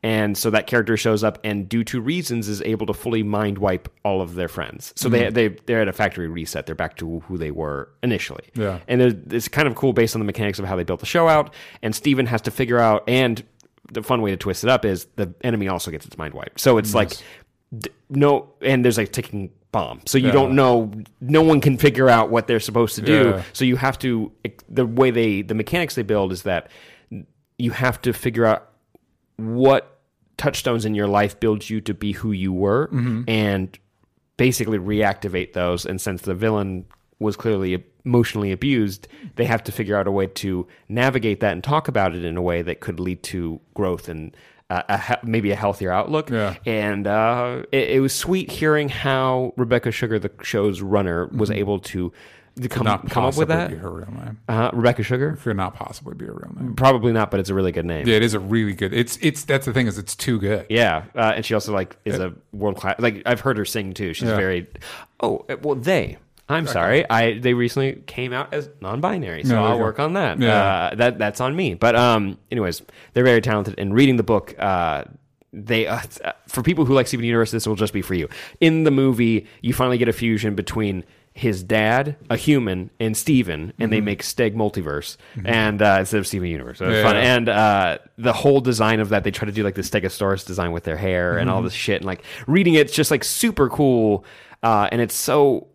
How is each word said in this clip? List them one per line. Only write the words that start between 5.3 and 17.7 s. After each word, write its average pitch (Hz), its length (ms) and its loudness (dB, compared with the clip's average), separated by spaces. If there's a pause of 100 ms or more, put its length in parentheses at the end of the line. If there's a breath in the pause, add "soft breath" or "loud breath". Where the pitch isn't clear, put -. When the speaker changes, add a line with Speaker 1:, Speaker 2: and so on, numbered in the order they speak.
Speaker 1:
they, 113 140 4 (180)
they're 113 160 0
at 101 80 2
a 92 40 -6
factory 90 360 -2
reset. 80 360 -8
They're 80 100 -8
back 80 220 -6
to 82 300 -8
who 92 100 -8
they 78 140 -6
were 73 380 -6 (120)
initially. - 520 -4
Speaker 2:
Yeah. 98 340 -4
Speaker 1:
And 123 140 2
there, 123 120 6 (160)
it's 117 200 -4
kind 143 180 0
of 113 80 -2
cool 135 160 0
based 113 240 2
on 113 60 -2
the 107 40 -2
mechanics 101 320 -4
of 98 80 -6
how 92 120 -4
they 87 80 -4
built 90 160 -6
the - 40 -14
show 165 220 2
out. 151 260 2 (280 loud breath)
And 110 120 -4
Steven 131 340 0
has 117 160 -2
to 110 80 -6
figure 120 280 0
out, 110 300 4
and 120 340 2 (480)
the 110 100 -6
fun 117 200 0
way 104 100 0
to 95 60 -2
twist 95 260 -6
it 113 60 2
up 127 160 4
is 92 200 -2 (120)
the 90 160 -4 (100)
enemy 110 240 0
also 90 240 -4
gets 76 140 -12
its - 120 -20
mind 76 160 -10
wiped. - 280 -12
So 123 160 6
it's 107 180 0
like, 104 140 2
Speaker 2:
Nice. - 140 -12 (540 loud breath)